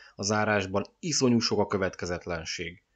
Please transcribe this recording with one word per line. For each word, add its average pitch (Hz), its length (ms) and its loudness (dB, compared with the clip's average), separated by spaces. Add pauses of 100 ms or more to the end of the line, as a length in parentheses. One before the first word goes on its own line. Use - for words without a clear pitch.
(160)
a - 80 -6
zárásban 101 600 2 (160)
iszonyú 131 400 2
sok 104 200 0
a 101 80 2
következetlenség. 87 1160 -4 (120)